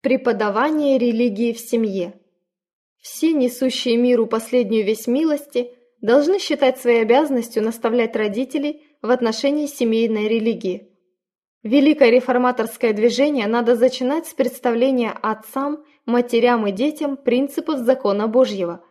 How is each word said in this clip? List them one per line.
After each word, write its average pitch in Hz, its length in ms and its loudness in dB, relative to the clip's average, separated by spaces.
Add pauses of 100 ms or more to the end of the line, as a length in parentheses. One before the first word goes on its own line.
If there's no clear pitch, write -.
Преподавание 262 920 0
религии 233 520 0
в 226 80 -10
семье. 196 540 -4 (880)
Все - 320 -2
несущие 247 640 0
миру 240 300 2
последнюю 220 580 0
весть 214 220 -2
милости 285 640 -2 (280)
должны 285 380 4
считать 262 400 0
своей 233 240 2
обязанностью 233 640 0
наставлять 226 520 -2
родителей 262 680 -4 (180)
в 214 80 -6
отношении 254 560 0
семейной 226 640 0
религии. 214 640 -2 (720)
Великое 277 480 4
реформаторское 247 840 0
движение 233 540 0
надо 233 280 2
зачинать 254 520 0
с - 80 -20
представления 240 760 0
отцам, 269 760 -6 (220)
матерям 240 640 2
и 202 40 -2
детям 285 460 -2
принципов 277 640 -2
закона 226 480 0
Божьего. 208 640 -2